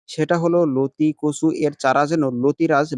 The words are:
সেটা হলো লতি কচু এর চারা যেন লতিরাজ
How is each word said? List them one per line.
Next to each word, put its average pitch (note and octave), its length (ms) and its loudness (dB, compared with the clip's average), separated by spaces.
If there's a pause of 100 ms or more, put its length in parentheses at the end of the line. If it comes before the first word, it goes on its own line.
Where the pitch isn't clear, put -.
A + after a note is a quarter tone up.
সেটা D#3 300 -2
হলো E3+ 200 0 (120)
লতি C3+ 380 -2 (100)
কচু D3+ 280 -2 (120)
এর D3+ 220 -2
চারা C3+ 260 2
যেন D#3+ 160 0 (160)
লতিরাজ D3 600 0